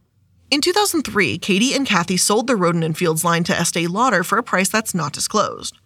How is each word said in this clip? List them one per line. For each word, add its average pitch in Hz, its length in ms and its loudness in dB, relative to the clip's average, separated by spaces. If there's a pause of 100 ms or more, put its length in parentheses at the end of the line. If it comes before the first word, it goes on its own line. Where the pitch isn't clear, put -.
(520)
In 294 80 2
two 359 120 0
thousand 381 300 0
three, 180 360 0
Katie 202 360 2
and 277 140 0
Kathy 180 280 0
sold 220 300 2
their 254 100 2
Rodan 170 280 2
and 160 120 -2
Fields 165 280 0
line 170 200 2
to 175 140 0
Estee 170 300 0
Lauder 202 340 2
for 196 160 0
a 240 60 0
price 190 240 0
that's 220 260 -2
not 151 180 -2
disclosed. - 720 -4